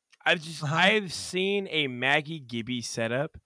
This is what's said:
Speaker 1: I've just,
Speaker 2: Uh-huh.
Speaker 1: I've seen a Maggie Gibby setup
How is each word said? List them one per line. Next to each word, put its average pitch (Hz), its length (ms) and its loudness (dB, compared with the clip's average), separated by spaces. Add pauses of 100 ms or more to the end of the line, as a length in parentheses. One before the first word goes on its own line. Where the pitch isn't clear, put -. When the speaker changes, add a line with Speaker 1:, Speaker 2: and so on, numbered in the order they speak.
(260)
Speaker 1:
I've 165 160 4
just, 156 200 -10
Speaker 2:
Uh-huh. 151 120 -2
Speaker 1:
I've 190 380 4
seen 196 580 -2
a 151 180 2
Maggie 139 520 0
Gibby 117 420 -4
setup 120 640 -2